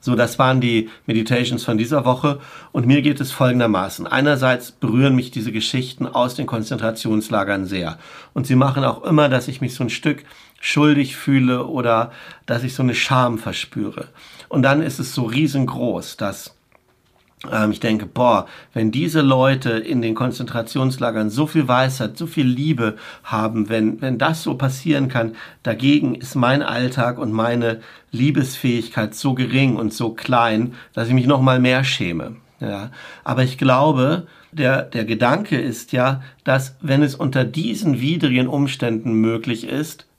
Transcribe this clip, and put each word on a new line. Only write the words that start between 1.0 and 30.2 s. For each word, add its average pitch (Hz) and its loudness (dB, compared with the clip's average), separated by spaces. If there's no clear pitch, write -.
Meditations 120 0
von 113 0
dieser 123 0
Woche 135 2
und 117 0
mir 135 6
geht 143 0
es 127 -6
folgendermaßen. 117 0
Einerseits 131 2
berühren 127 2
mich 123 -2
diese 113 -6
Geschichten 127 -4
aus 123 -2
den 139 -6
Konzentrationslagern 107 -2
sehr 90 -6
und 131 -4
sie 135 2
machen 131 2
auch - -2
immer, 147 4
dass 127 0
ich 131 -10
mich 123 -6
so - -6
ein 120 -2
Stück - -4
schuldig 147 2
fühle 127 2
oder 120 0
dass 120 -2
ich 127 -6
so 135 0
eine 127 2
Scham 123 2
verspüre. - -8
Und 139 0
dann 139 4
ist 156 -4
es 131 -6
so 127 -2
riesengroß, 123 -2
dass, - -8
ähm, 107 0
ich 104 -6
denke, 107 -2
„Boah, 113 2
wenn 110 0
diese 156 0
Leute 131 4
in 113 -2
den 113 0
Konzentrationslagern 120 -2
so 143 -2
viel 151 2
Weisheit, 127 0
so 165 -6
viel 151 0
Liebe 123 0
haben, 110 -2
wenn, 110 0
wenn 127 -2
das 160 0
so 151 -2
passieren 135 0
kann, 113 -2
dagegen 131 2
ist - -6
mein 131 2
Alltag 123 -2
und 113 -2
meine 113 0
Liebesfähigkeit 120 0
so 135 -2
gering 127 2
und 107 -2
so 117 -4
klein, 117 0